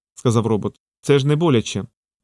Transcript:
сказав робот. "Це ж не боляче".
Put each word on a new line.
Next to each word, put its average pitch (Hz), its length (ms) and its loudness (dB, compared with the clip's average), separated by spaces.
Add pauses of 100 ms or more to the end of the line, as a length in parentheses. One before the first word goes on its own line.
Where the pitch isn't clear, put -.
(160)
сказав 113 320 0
робот. 104 320 -4 (220)
"Це 143 180 2
ж 135 80 -2
не 151 80 2
боляче". 127 500 0 (380)